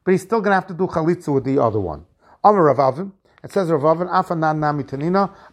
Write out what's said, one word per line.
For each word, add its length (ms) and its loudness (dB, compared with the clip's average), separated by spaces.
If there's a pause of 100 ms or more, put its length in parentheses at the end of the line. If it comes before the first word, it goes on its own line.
but 80 2
he's 100 2
still 180 -2
gonna 140 0
have 140 -2
to 60 -12
do 120 -4
chalitza 480 -2
with 80 0
the 160 -2
other 220 0
one. 240 -8 (400)
Amar 180 6
Rav 160 4
Avin, 340 -2 (300)
it 80 -18
says 220 -2
Rav 120 0
Avin, 220 2
"Afanan 540 -2
nami 240 -2
tanina," 500 -2 (180)